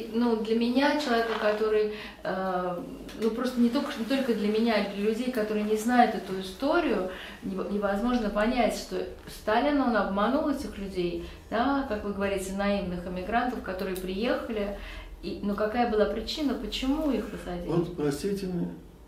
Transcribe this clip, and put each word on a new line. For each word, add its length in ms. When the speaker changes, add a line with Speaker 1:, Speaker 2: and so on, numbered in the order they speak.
Speaker 1:
ну, 240
для 200
меня, 400
человека, 440
который, 500
э, 540
ну, 100
просто 280
не 100
только, 300
не 60
только 280
для 140
меня, 280
а 200
для 140
людей, 200
которые 360
не 100
знают 400
эту 240
историю, 720
нево-, 260
невозможно 600
понять, 480
что 280
Сталин, 540
он 160
обманул 500
этих 300
людей, 500
да, 400
как 160
вы 80
говорите, 400
наивных 520
эмигрантов, 560
которые 360
приехали. 840
И, 220
ну, 100
какая 380
была 140
причина, 480
почему 580
их 160
посадили? 400
Speaker 2:
Вот, 300
простите 480
меня, 240